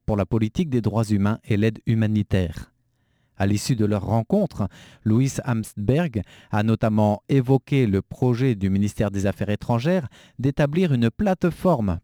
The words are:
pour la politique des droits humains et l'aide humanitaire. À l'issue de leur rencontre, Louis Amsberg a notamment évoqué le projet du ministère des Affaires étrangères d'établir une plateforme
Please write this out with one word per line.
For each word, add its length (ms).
pour 100
la 100
politique 440
des 100
droits 240
humains 400
et 140
l'aide 300
humanitaire. 840
À 60
l'issue 300
de 80
leur 180
rencontre, 640
Louis 260
Amsberg 760
a 100
notamment 680
évoqué 580
le 140
projet 520
du 160
ministère 420
des 160
Affaires 220
étrangères 600
d'établir 540
une 160
plateforme 960